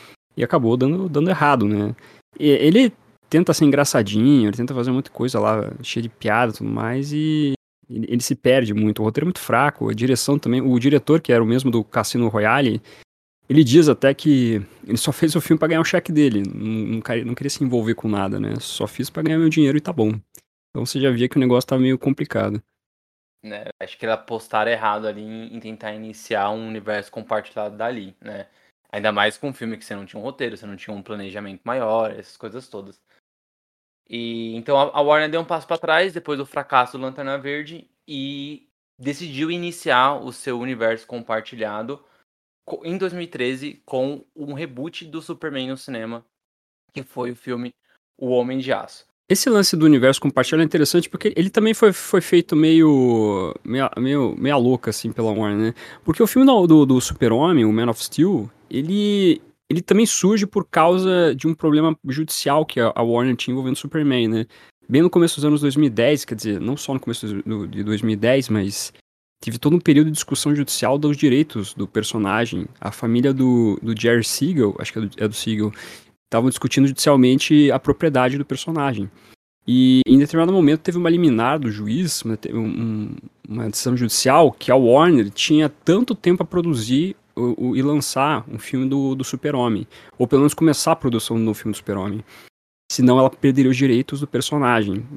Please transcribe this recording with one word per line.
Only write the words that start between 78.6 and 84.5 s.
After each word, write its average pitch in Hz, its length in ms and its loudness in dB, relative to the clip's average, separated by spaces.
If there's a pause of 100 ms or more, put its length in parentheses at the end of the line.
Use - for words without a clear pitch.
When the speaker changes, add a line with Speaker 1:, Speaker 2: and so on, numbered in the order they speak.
Speaker 1:
E 127 360 6
em 131 140 8
determinado 160 340 2
momento 156 280 4
teve 175 180 -4
uma 170 100 0
liminar 147 520 2
do 123 100 -4
juiz, 107 520 -4
uma, 113 140 -4
te-, - 160 -12
um, 113 140 -4
um, 107 500 -6 (320)
uma 110 220 -6
decisão 127 260 -2
judicial, 131 540 4